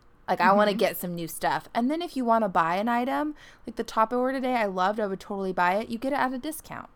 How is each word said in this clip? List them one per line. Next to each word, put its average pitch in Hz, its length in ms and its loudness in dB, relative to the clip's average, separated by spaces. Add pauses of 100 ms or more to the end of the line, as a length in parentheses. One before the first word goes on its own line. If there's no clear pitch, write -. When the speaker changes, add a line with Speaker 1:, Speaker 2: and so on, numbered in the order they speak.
(280)
Speaker 1:
Like, 180 140 0
I 185 100 6
wanna 208 200 6
Speaker 2:
Mm-hmm. 196 80 -2
Speaker 1:
get 175 180 2
some 175 160 -6
new 170 140 -6
stuff. 156 480 -2
And 240 160 2
then 330 100 -2
if 349 160 -8
you 254 80 -2
wanna 226 240 4
buy 175 280 2
an 220 120 0
item, 269 460 -2 (320)
like 233 80 -14
the 233 80 -6
top 220 280 0
I 247 40 -2
wore 254 160 0
today, 262 240 -2
I 233 100 2
loved, 190 340 0
I 220 60 0
would 190 140 -4
totally 190 340 -4
buy 180 220 2
it. 220 140 -2
You 220 100 -6
get 269 120 -2
it 285 60 0
at 254 160 0
a 262 60 -6
discount. - 560 -10